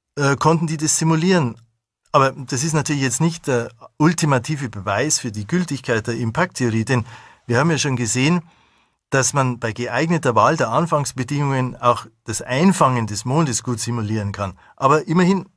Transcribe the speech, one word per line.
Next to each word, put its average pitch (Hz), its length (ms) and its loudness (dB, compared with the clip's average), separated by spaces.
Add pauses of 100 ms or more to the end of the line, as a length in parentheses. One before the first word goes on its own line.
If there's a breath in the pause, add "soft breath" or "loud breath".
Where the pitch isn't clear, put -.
(180)
äh, 139 180 2
konnten 160 320 2
die 156 100 -4
das 151 200 0
simulieren. 160 580 2 (560)
Aber 135 200 4
das 135 340 -6
ist 160 80 -4
natürlich 147 280 0
jetzt 131 200 0
nicht 165 260 -2
der 120 220 -2 (280)
ultimative 147 680 0
Beweis 104 520 -2
für 120 120 -8
die 104 160 -8
Gültigkeit 139 600 -2
der 117 100 -4
Impakttheorie, 117 680 -2
denn 120 200 0 (400 loud breath)
wir 120 140 0
haben 165 120 4
ja 151 60 0
schon 131 180 -2
gesehen, 127 460 0 (680 soft breath)
dass 135 240 0
man 127 240 0
bei 113 140 -4
geeigneter 127 640 0
Wahl 123 220 4
der 127 120 0
Anfangsbedingungen 139 1080 -2
auch 120 300 0 (180)
das - 160 -6
Einfangen 131 640 2
des 104 160 -8
Mondes 131 400 0
gut 120 160 -4
simulieren 107 540 -4
kann. 98 240 -6 (180 soft breath)
Aber 139 320 2
immerhin, 180 500 2